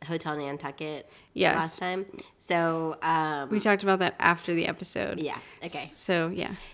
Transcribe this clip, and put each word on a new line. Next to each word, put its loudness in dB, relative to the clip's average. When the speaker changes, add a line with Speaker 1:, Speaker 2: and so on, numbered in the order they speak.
Speaker 1:
Hotel -4
Nantucket -8
Speaker 2:
Yes. 4
Speaker 1:
last 0
time. -2
So, 0
um, 2
Speaker 2:
We 2
talked 4
about 4
that 2
after 4
the 2
episode. -4
Speaker 1:
Yeah, -4
okay. -6
Speaker 2:
S-, -10
so, 2
yeah. -4